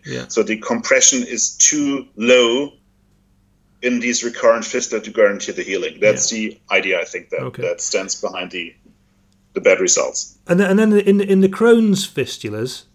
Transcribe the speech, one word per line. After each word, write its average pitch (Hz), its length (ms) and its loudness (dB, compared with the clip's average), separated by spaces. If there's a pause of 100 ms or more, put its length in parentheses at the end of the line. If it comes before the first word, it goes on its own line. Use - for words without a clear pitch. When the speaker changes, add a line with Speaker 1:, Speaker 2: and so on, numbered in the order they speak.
Speaker 1:
Yeah. 127 240 -10
Speaker 2:
So 113 140 0
the 107 140 -4
compression 123 720 0
is - 300 -6
too 143 580 0
low 123 560 2 (1080)
in 123 180 -2
these 120 240 -4
recurrent 117 400 2
fistula 117 400 -6
to 107 80 -14
guarantee 101 400 0
the - 120 -6
healing. 85 360 -6
That's 104 320 2
Speaker 1:
Yeah. 110 180 -6
Speaker 2:
the - 100 -20 (120)
idea, 95 300 -2
I - 20 -4
think, 87 280 -12
that, 82 100 -4
Speaker 1:
Okay. 127 220 -10
Speaker 2:
that 85 180 -6
stands 95 340 -4
behind 92 360 -10
the, 87 220 -12 (800)
the 98 60 -2
bad 95 220 4
results. - 560 -2 (100)
Speaker 1:
And 175 120 2
then, 190 100 2
and 190 100 4
then 214 200 4
in, 196 200 4
in 196 220 2
the 190 80 4
Crohn's 226 580 4
fistulas, 113 760 -8 (120)